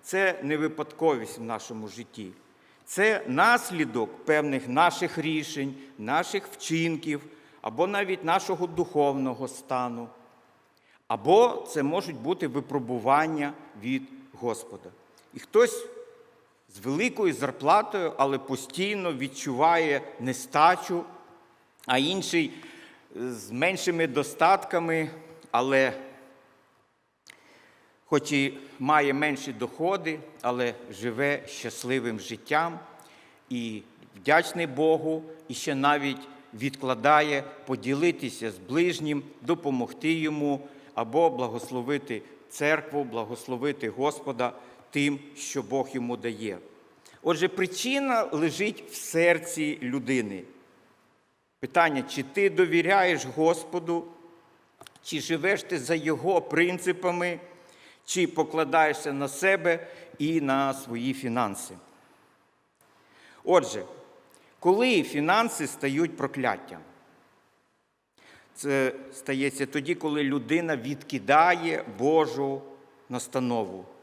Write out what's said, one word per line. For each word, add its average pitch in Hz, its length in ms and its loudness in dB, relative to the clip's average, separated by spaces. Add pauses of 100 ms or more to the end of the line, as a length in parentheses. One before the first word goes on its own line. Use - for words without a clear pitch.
це 185 400 2
не 143 140 0
випадковість 151 800 -2
в 117 40 -10
нашому 110 460 -8
житті. 107 420 -14 (540)
Це 208 420 0
наслідок 151 1000 2
певних 147 440 2
наших 165 500 2
рішень, 151 560 -4 (240)
наших 151 480 -2
вчинків, 160 760 -2 (400)
або 120 260 -2
навіть 196 380 -2
нашого 180 420 0
духовного 139 840 0
стану. 120 600 -4 (1000)
Або 180 600 4
це 151 140 -2
можуть 165 340 -2
бути 156 300 -2
випробування 143 1040 0 (300)
від 131 200 -2 (300)
Господа. 101 580 -8 (440)
І - 40 -14
хтось - 480 4 (840)
з - 100 -20
великою 175 540 0
зарплатою, 160 840 2
але 139 220 2
постійно 180 760 -4
відчуває 143 880 2 (200)
нестачу, 165 840 2 (840)
а 127 120 2
інший 165 540 0 (640)
з 110 340 -8
меншими 165 560 0
достатками, 160 1040 2 (400)
але 131 420 2 (2250)
хоч 147 220 2
і 139 260 0 (200)
має 143 360 4
менші 143 380 -2
доходи, 160 680 -4 (220)
але 123 320 0 (160)
живе 120 560 -2
щасливим 120 760 -4
життям 160 580 -2 (680)
і 117 340 -6 (340)
вдячний 160 500 4
Богу, 160 560 2 (260)
і 127 60 -8
ще 143 200 -4
навіть 139 540 0 (260)
відкладає 139 880 2 (220)
поділитися 131 840 -2
з 95 80 -14
ближнім, 147 640 -2 (200)
допомогти 143 680 -2
йому 147 560 -2 (260)
або 127 360 2
благословити 123 920 -4 (260)
церкву, 147 560 0
благословити 117 840 -4
Господа 127 640 -2 (380)
тим, 143 280 0 (180)
що - 260 -6
Бог 127 300 -2
йому 120 240 -2
дає. 107 420 -6 (640)
Отже, 165 260 2
причина 233 760 0 (100)
лежить 165 580 -2
в - 40 -14
серці 165 880 2
людини. 123 600 -2 (1160)
Питання, 151 420 4
чи - 200 -6
ти 196 280 2
довіряєш 170 760 4
Господу, 165 800 0 (1000)
чи 156 180 -6
живеш 165 420 0
ти 175 160 -4
за 135 160 -2
Його 160 480 0
принципами, 175 960 0 (640)
чи 185 220 2
покладаєшся 156 840 2
на 139 160 -2
себе 170 580 2 (320)
і 160 220 0
на 135 340 0
свої 123 400 -6
фінанси. 117 600 -4 (1700)
Отже, 127 400 4 (720)
коли 208 440 4
фінанси 160 640 0
стають 151 500 -2
прокляттям? 123 640 -4 (1700)
Це 135 380 2 (200)
стається 135 540 -2
тоді, 143 280 -2
коли 151 280 0
людина 143 540 0
відкидає 147 1080 2 (140)
Божу 139 640 2 (460)
настанову. 117 760 -2 (180)